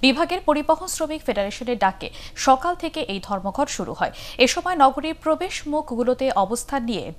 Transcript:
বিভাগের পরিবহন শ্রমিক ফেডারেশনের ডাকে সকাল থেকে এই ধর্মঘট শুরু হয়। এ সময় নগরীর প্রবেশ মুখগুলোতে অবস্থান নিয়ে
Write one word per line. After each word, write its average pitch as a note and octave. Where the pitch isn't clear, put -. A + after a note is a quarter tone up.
বিভাগের D#4+
পরিবহন D#4
শ্রমিক D#4
ফেডারেশনের G#3
ডাকে -
সকাল C4
থেকে D#4
এই F#3+
ধর্মঘট G3
শুরু F3+
হয়। -
এ -
সময় F4+
নগরীর C4+
প্রবেশ D#4
মুখগুলোতে B3
অবস্থান A#3+
নিয়ে F3